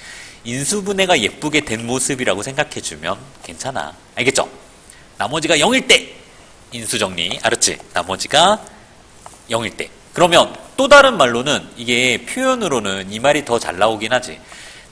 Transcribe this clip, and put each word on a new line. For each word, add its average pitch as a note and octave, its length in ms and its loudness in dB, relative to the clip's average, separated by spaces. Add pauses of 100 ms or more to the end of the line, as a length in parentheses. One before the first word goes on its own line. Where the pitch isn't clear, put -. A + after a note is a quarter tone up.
(440)
인수분해가 F3+ 800 0
예쁘게 D3 400 -2
된 A2+ 240 -6
모습이라고 A#2 560 -2
생각해주면 G2+ 760 -6 (260)
괜찮아. F2 500 -10 (220)
알겠죠? C3 340 0 (680)
나머지가 D#3 420 0
영일 B3 280 2
때 - 220 2 (600)
인수정리. G2+ 720 -4
알았지? A2 340 0 (160)
나머지가 C3+ 680 2 (920)
영일 A2+ 260 -4
때. - 120 -8 (240)
그러면 E3 420 4 (200)
또 C4+ 120 2
다른 C4+ 300 8
말로는, B2 600 0
이게 A#2+ 480 0
표현으로는 C3+ 840 -2
이 A2 80 -8
말이 C#3+ 260 2
더 A#2 140 0
잘 F2 180 -6
나오긴 A2 340 0
하지. B2 280 -2 (520)